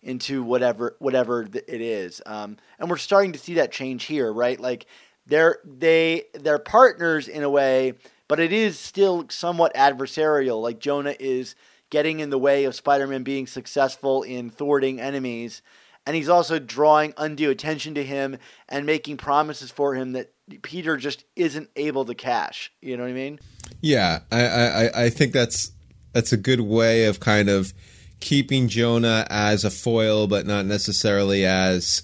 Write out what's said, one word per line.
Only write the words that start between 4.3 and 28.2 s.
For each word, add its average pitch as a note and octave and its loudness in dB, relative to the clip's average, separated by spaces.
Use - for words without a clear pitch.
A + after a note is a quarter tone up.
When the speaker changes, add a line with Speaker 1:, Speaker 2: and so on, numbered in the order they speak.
Speaker 1:
right? A#2+ 0
Like, B2 -8
they're, D#3+ 4
they, D#3+ 2
they're D3 0
partners E3 4
in D3+ -8
a C#3+ 0
way, C3 4
but D#3 2
it E3 0
is G#3+ 0
still F#3 0
somewhat E3+ 0
adversarial. C3+ 2
Like, A#2 -4
Jonah C#3+ -2
is B2+ -4
getting D#3 0
in D3+ -6
the C#3 0
way C#3 4
of B2+ -2
Spider-Man C#3 0
being C3+ -6
successful C3+ -2
in A#2+ -10
thwarting C3+ 0
enemies, B2 -8
and D3 -4
he's D3+ -4
also E3 4
drawing D3+ 2
undue D3+ -2
attention D3+ -4
to C#3+ -4
him C#3 -6
and C#3+ -6
making D3+ -4
promises C#3+ -2
for C#3 -2
him C3 -6
that B2+ -10
Peter D#3+ -4
just C3+ -8
isn't D#3 -4
able C#3 -2
to A#2 -8
cash. A2+ -4
You B2+ -8
know B2 -6
what B2+ -6
I B2+ -8
mean? C#3 -10
Speaker 2:
Yeah, G#2 2
I, A#2+ 2
I, A#2+ 2
I, A2+ 2
I A#2+ 4
think C3 0
that's, - -2
that's A#2+ 0
a A2 4
good B2 0
way A2+ 4
of G#2 0
kind G#2 4
of G2 2